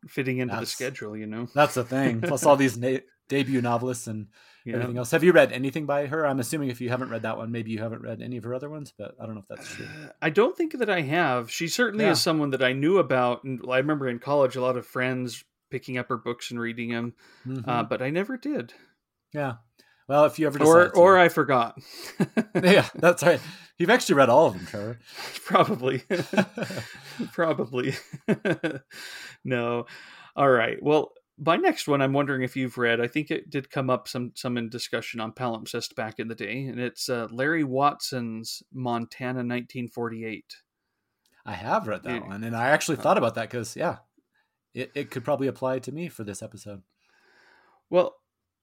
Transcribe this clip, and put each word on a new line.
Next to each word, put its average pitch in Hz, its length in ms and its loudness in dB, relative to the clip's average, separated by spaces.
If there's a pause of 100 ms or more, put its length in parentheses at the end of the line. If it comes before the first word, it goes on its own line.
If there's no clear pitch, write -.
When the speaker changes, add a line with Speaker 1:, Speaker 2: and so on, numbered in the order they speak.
Speaker 1:
fitting 131 320 -4
into 127 160 -2
the 113 60 -4
Speaker 2:
That's 117 120 -8
Speaker 1:
schedule, 127 440 -8
you 107 100 -8
know? 110 280 -8
Speaker 2:
that's 143 200 4
the 123 100 0
thing. 127 380 0
Plus 147 200 -2
Speaker 1:
<laughs> 160 40 4
Speaker 2:
all 143 100 10
these 131 220 2
na-, 131 220 -2 (280)
debut 135 320 0
novelists 120 460 -2
and 107 220 -10 (360)
Speaker 1:
Yeah. 117 120 -6
Speaker 2:
everything 120 220 -4
else. 120 120 -6
Have 160 140 2
you 180 80 8
read 139 200 8
anything 135 320 -4
by 143 220 -2
her? 151 200 -2
I'm 135 140 0
assuming 139 300 -4
if 120 100 -8
you 123 80 -4
haven't 127 220 -4
read 113 120 -6
that 110 140 -4
one, 113 160 -8
maybe 113 180 -6
you 110 100 -4
haven't 113 220 -8
read 113 200 -10
any 123 160 -8
of 104 60 -12
her 120 100 -6
other 139 160 -8
ones, 151 260 -14
but - 240 -12
I 110 60 -12
don't 110 80 -10
know 104 80 -14
if - 60 -20
that's - 260 -14
true. - 120 -14
Speaker 1:
Uh, 151 220 -16 (140)
I 156 80 0
don't 226 260 4
think 320 220 -4
that 226 100 -2
I 180 140 0
have. 135 480 0
She 165 180 -6
certainly 214 380 0
Speaker 2:
Yeah. 185 60 4
Speaker 1:
is 151 100 0
someone 156 280 0
that 131 120 0
I 127 100 4
knew 151 260 2
about. 127 460 2
And 131 240 -8
I 127 100 2
remember 143 300 0
in 120 120 -4
college, 135 360 2
a 127 60 -2
lot 127 160 0
of 113 80 -10
friends 127 580 -4 (260)
picking 127 280 -8
up 120 100 -6
her 127 80 -2
books 120 340 -8
and 120 80 -8
reading 117 360 -6
'em, 117 200 -6 (320)
Speaker 2:
Mm-hmm. 127 220 -8
Speaker 1:
uh, 120 160 0
but 120 160 -4
I 127 80 -4
never 196 300 -4
did. 254 340 -6 (640)
Speaker 2:
Yeah. 139 220 -4 (520)
Well, 147 160 6
if - 140 2
you 156 80 2
ever 143 160 -2
Speaker 1:
Or, 165 240 10
Speaker 2:
decide 165 80 -6
to 185 60 8
Speaker 1:
or 185 180 10
I 170 100 8
forgot. 123 500 2 (400)
<laughs> - 440 -2
Speaker 2:
Yeah, 185 320 8
that's - 280 4
right. 151 180 6 (360)
You've 175 140 0
actually 214 260 4
read 135 140 8
all 151 160 8
of 113 80 0
them, 87 120 -10
Trevor. 110 320 -8 (220)
Speaker 1:
<laughs> - 240 -14
Probably. 135 640 2
<laughs> 185 800 -2
Speaker 2:
<laughs> - 440 -12
Speaker 1:
Probably. 135 640 -2 (320)
<laughs> - 460 -2 (720)
No. 120 420 -2 (480)
All 139 160 4
right. 117 320 2
Well, 147 300 2 (260)
my 160 180 2
next 349 300 0
one, 143 160 2
I'm 135 100 2
wondering 139 300 0
if 127 140 -6
you've 131 220 -4
read, 117 220 2
I 120 60 0
think 147 240 -4
it - 200 -6
did 135 200 -6
come 131 200 -2
up 127 180 0
some, 123 260 -8
some 123 240 -6
in 117 100 -6
discussion 117 520 -8
on 110 120 -8
Palimpsest 117 640 -8
back 110 240 -10
in 113 100 -8
the 113 60 -8
day, 117 300 -8
and 120 160 -8
it's, - 280 -8
uh, 117 220 -4
Larry 143 340 0
Watson's 127 1000 -4 (100)
Montana 127 720 -6
nineteen 120 440 -6
forty-eight. 113 680 -10 (880)
Speaker 2:
I 104 60 -10
have 127 340 -4
read 98 180 -6
that 120 180 -6
Speaker 1:
Yeah. - 60 -14
Speaker 2:
one, 98 160 -10
and 117 120 -6
I 120 140 2
actually 156 280 2
Speaker 1:
Oh. - 40 -12
Speaker 2:
thought 180 160 4
about 117 180 0
that 113 140 -6
'cause, 117 260 -8
yeah, 165 220 -4 (760)
it, 127 200 -8
it 143 180 -6
could 123 120 -8
probably 139 220 -2
apply 131 340 -4
to 123 120 -12
me 165 160 -10
for 117 160 -14
this 101 180 -10
episode. 101 400 -16 (1080)
Speaker 1:
Well, 175 260 2 (460)